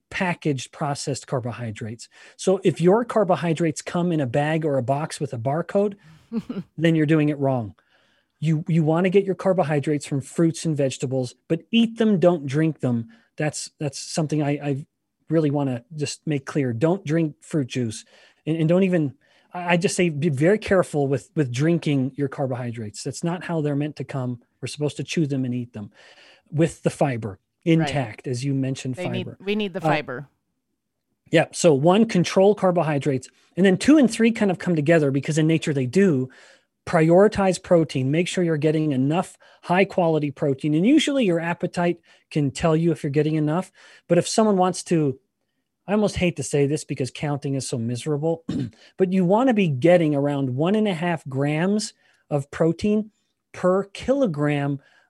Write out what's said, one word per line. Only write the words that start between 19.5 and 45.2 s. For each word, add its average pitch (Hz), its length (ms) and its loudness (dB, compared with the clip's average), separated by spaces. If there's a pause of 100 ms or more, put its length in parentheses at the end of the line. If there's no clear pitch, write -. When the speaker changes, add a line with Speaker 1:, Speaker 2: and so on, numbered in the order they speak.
Speaker 1:
I, 175 180 -4
I 180 60 4
just 175 180 0
say 180 140 2
be 147 180 -2
very 160 300 2
careful 175 500 0
with, 135 260 -4
with 143 160 -2
drinking 143 640 0
your 143 140 -4
carbohydrates. 120 760 -8
That's - 220 -8
not 170 200 -4
how 165 180 -4
they're 147 120 -2
meant 147 220 -4
to 139 80 -10
come. 123 360 -8 (200)
We're 131 80 -10
supposed 147 300 -6
to 147 60 -8
chew 160 220 -2
them 135 180 -4
and 123 100 -4
eat 123 180 -8
them 104 180 -14 (640)
with 160 320 -2
the 165 60 2
fiber 117 500 -2 (280)
Speaker 2:
Right. 165 120 6
Speaker 1:
intact, 139 480 -4
as 127 160 -4
you 139 100 -2
mentioned, 131 400 -4
Speaker 2:
They 180 140 -6
need, - 180 -4
Speaker 1:
fiber. - 180 -16
Speaker 2:
we 202 120 -2
need 208 160 -4
the 180 80 -8
Speaker 1:
Uh, 160 80 -2
Speaker 2:
fiber. 139 400 -4 (1040)
Speaker 1:
yeah. 160 180 4
So 165 240 4
one, 180 320 4
control 196 480 4
carbohydrates. 156 720 0 (280)
And 175 100 4
then 185 100 6
two 285 220 6
and 254 100 6
three 226 220 2
kind 214 220 0
of 170 80 -4
come 175 160 0
together 151 340 4
because 143 260 -2
in 156 120 2
nature 160 260 0
they 135 120 0
do. 135 420 2 (560)
Prioritize 185 760 4
protein. 147 520 2
Make 170 160 0
sure 180 160 -2
you're 165 120 0
getting 156 360 0
enough 139 440 0 (280)
high 180 200 4
quality 160 460 0
protein. 147 440 -2
And 165 120 2
usually 277 380 4
your 165 160 2
appetite 175 580 -2 (320)
can 143 220 0
tell 160 240 0
you 165 160 2
if - 100 -4
you're 151 80 -4
getting 151 240 0
enough. 156 380 -2 (340)
But 175 120 4
if 170 100 0
someone 214 280 2
wants 180 280 0
to, 151 340 0 (720)